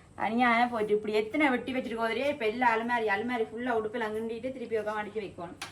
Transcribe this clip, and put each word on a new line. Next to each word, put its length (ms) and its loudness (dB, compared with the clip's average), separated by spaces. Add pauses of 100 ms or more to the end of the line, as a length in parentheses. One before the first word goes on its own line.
(180)
அநியாயம் 520 4
போயிட்டு. 240 0
இப்படி 200 2
எத்தனை 360 2
வெட்டி 240 0
வச்சிருக்கோ 340 -2
தெரியும். 220 0
இப்ப 160 -2
எல்லா 240 2
அலுமாரி, 380 2
அலுமாரி 360 0
ஃபுல்லா 300 -4
உடுப்பு 200 0
எல்லாம் 200 -2
கிண்டிட்டு 380 -4
திருப்பி 260 -4
உட்காந்து 160 -2
மடிக்க 260 -6
வைக்கணும். 380 -8 (140)